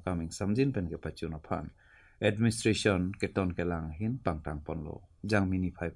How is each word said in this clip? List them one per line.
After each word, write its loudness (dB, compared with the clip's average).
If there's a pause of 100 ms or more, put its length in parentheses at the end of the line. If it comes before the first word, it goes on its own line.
coming -2
samjin 2
pen -2
ke -6
pachun -6
afan। -6 (640)
Administration 4 (180)
ke 0
ton 2
ke 0
lang -4 (140)
hin 0 (120)
pangtang -2
ponlo। -6 (340)
Jang 4
mini 2
five -4